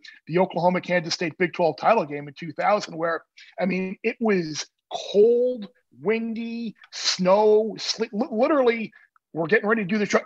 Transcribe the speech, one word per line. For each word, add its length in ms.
the 140
Oklahoma-Kansas 760
State 240
Big 160
Twelve 240
title 280
game 220
in 60
two 200
thousand, 440
where, 260
I 60
mean, 360
it 180
was 460
cold, 560
windy, 760
snow, 840
sli-, 340
li-, 200
literally, 600
we're 140
getting 220
ready 140
to 40
do 120
the 80
show, 180